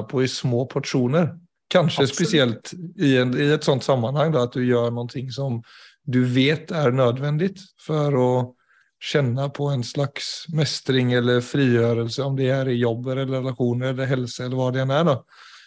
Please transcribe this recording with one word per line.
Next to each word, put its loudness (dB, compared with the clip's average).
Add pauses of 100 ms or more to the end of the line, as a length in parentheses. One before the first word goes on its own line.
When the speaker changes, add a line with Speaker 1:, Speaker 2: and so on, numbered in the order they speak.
Speaker 1:
på 0
i 2
små -2
porsjoner. 0 (360)
Kanskje 4
Speaker 2:
Absolutt. -4
Speaker 1:
spesielt 0 (240)
i 4
en, 2
i 2
et 0
sånt 0
sammanhang 0
da, 2
at -8
du 0
gjør 2
noe -8
som -6 (400)
du 2
vet 0
er 2
nødvendig 0 (240)
for -2
å 4 (680)
kjenne 0
på -4
en -2
slags -6
mestring 0
eller 2
frigjørelse, 2
om -2
det 0
er 0
i 0
jobb -2
eller -4
relasjoner -2
eller -4
helse -4
eller -4
hva 0
det -2
enn 0
er 2
da. 4 (520)